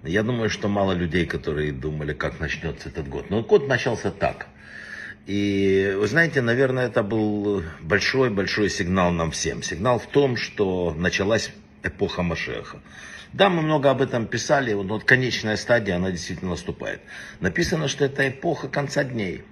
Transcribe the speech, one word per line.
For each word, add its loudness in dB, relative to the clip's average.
Я 0
думаю, 0
что -2
мало 2
людей, 0
которые -4
думали, -4
как -6
начнётся -6
этот -8
год. -8
Но 0
год 4
начался 0
так. -4
И, 2
вы 4
знаете, 2
наверное, 2
это 2
был 0
большой-большой 2
сигнал 2
нам 0
всем. -4
Сигнал 0
в -6
том, 4
что 0
началась 2
эпоха -2
Машеха. -6
Да, 6
мы 2
много 4
об 2
этом 0
писали, 0
вот, 0
вот -4
конечная 2
стадия, 2
она 0
действительно -6
наступает. -8
Написано, 0
что 0
это 2
эпоха -2
конца -2
дней. -4